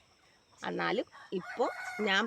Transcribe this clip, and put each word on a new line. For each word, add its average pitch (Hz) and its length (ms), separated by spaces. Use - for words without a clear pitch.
എന്നാലും 175 380
ഇപ്പോൾ 240 300
ഞാൻ 196 180